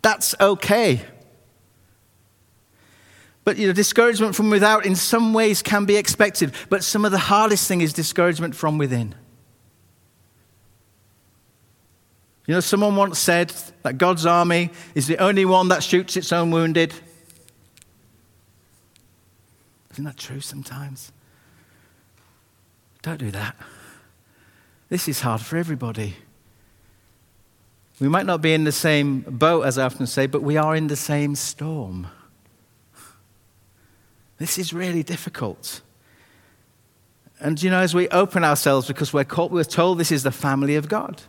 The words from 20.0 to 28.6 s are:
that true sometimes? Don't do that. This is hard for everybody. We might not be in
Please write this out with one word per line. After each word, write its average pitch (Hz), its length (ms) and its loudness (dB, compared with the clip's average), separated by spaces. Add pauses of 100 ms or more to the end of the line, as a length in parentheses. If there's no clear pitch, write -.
that 135 120 -14
true 135 240 -14
sometimes? 135 680 -16 (1900)
Don't 160 180 -10
do 110 120 -8
that. - 260 -10 (1300)
This 175 200 -4
is 135 100 -4
hard 113 220 -2
for 156 160 -6
everybody. 117 580 -6 (1800)
We 135 80 0
might 185 180 0
not 175 160 -2
be 160 120 2
in 156 100 2